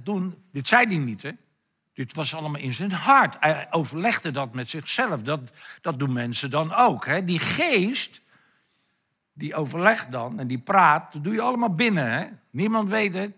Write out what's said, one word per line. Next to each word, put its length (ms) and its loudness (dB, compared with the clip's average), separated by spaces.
doen?" 480 -4
Dit 160 -6
zei 180 6
hij 120 0
niet, 240 -2
hè? 100 -10
Dit 200 -8
was 220 -6
allemaal 260 -6
in 120 -4
zijn 180 -4
hart. 480 4
Hij 320 2
overlegde 600 -2
dat 220 -6
met 160 -8
zichzelf. 520 -4
Dat, 300 -6
dat 180 -4
doen 140 0
mensen 360 -4
dan 240 -2
ook, 320 4
hè? 180 0
Die 160 0
geest, 840 0
die 220 -8
overlegt 560 0
dan 280 -6
en 80 -6
die 120 -4
praat, 540 4
dat 100 -10
doe 100 -2
je 80 -2
allemaal 340 0
binnen, 360 2
hè? 160 -2
Niemand 400 0
weet 240 0
het. 240 -6